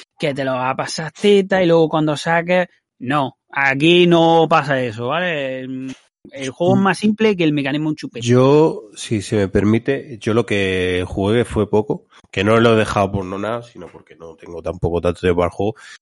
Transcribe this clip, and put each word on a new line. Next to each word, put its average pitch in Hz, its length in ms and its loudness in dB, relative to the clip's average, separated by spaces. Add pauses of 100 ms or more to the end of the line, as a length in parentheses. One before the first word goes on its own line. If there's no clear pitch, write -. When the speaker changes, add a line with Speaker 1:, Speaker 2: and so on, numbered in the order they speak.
(180)
Speaker 1:
que 151 140 -4
te 135 120 -4
lo 131 80 -4
vas 127 200 -2
a - 40 -6
pasar 151 360 -8
teta 196 500 2
y 180 40 2
luego 165 220 4
cuando 156 280 0
saques". 170 520 0 (320)
No, 135 380 -4 (140)
aquí 147 540 4
no 165 420 4
pasa 147 340 0
eso, 120 260 -6
¿vale? 147 520 -4
El, 131 340 -12 (380)
el 135 180 -10
juego 180 260 0
es 196 40 2
más 190 180 0
simple 214 380 0
que 175 80 0
el 151 80 2
mecanismo 147 380 -2
un 151 60 -2
chupete. 120 300 -10
Speaker 2:
Yo, 135 680 4
si - 280 -6
se - 140 -4
me 98 120 0
permite, 113 680 -2
yo 107 160 -2
lo 113 120 0
que 92 600 -2
jugué 104 380 0
fue 104 260 -2
poco, 107 360 -2 (260)
que - 100 -2
no 110 160 4
lo 117 140 4
he 110 40 4
dejado 101 360 0
por 98 120 -4
no 95 140 -10
nada, 113 240 -6
sino 95 260 -20
porque - 280 -20
no 82 180 -20
tengo 82 280 -16
tampoco 85 380 -4
tanto 87 200 -2
tiempo 87 240 0
al 85 60 -2
juego. 101 240 -6 (280)